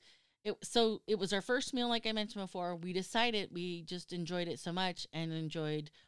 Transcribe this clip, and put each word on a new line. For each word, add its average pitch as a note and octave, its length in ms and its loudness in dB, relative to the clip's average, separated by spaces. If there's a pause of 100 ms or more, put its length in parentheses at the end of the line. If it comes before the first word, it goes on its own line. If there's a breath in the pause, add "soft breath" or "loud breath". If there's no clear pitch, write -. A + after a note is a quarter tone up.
(440 soft breath)
it, G#3 180 -2
so A3+ 440 4
it G#3 120 4
was F3+ 140 0
our G3 100 4
first B3+ 320 0
meal, A#3+ 140 2
like A3+ 180 0
I A3 60 0
mentioned G#3+ 320 -2
before. F3+ 320 -2
We F3 160 -4
decided G#3+ 600 2
we F3 300 -4
just F3 300 -8
enjoyed F3 360 0
it D#3+ 100 -2
so E3+ 140 -4
much F3+ 400 0
and D#3+ 200 -2
enjoyed D#3 580 -2 (180 soft breath)